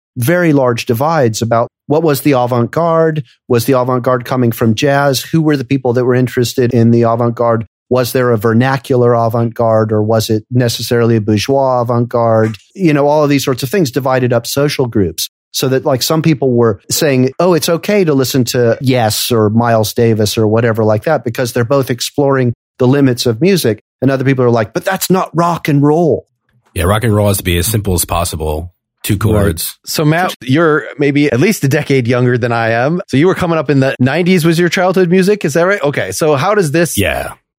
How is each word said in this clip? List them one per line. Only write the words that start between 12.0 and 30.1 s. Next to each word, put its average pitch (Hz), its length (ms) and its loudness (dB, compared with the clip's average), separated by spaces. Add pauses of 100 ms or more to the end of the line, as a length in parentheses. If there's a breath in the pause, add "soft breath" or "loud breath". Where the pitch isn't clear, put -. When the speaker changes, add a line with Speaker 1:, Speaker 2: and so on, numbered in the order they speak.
Speaker 1:
You 175 200 0
know, 143 140 2
all 151 160 2
of 143 60 0
these 139 140 0
sorts 131 180 -4
of 139 80 -6
things 170 220 -2
divided 127 420 0
up 117 140 -2
social 143 400 -2
groups 98 420 -4 (240)
so 135 160 -2
that, 131 160 0
like, 131 160 0
some 160 200 -2
people 143 320 0
were 117 360 2
saying, 131 500 0
"Oh, 180 140 2
it's 156 160 -2
okay 196 340 0
to 151 100 0
listen 135 320 0
to 120 360 0
Yes 123 500 0
or 107 200 2
Miles 113 420 0
Davis 113 440 0
or 110 100 2
whatever 113 360 0
like 107 200 0
that 156 200 -2
because 120 300 -6
they're 123 100 0
both 135 280 0
exploring 131 640 0 (260)
the 127 80 2
limits 131 380 2
of 117 160 0
music." 156 400 0 (200)
And 131 80 2
other 131 160 0
people 131 180 2
are 123 60 2
like, 117 240 0
"But 175 120 -6
that's 190 240 -4
not 180 260 0
rock 170 320 -2
and 143 160 2
roll." 151 440 0 (460)
Speaker 2:
Yeah, 87 100 -4
rock 98 200 0
and 113 100 2
roll 104 140 2
has 98 100 0
to - 60 -8
be 87 140 0
as 85 100 -2
simple 98 260 -2
as 85 100 0
possible. 82 680 -6 (320)
Two 104 160 -2
chords. 104 640 -2
Speaker 3:
Right. - 60 -14
So - 140 -2
Matt, 165 380 0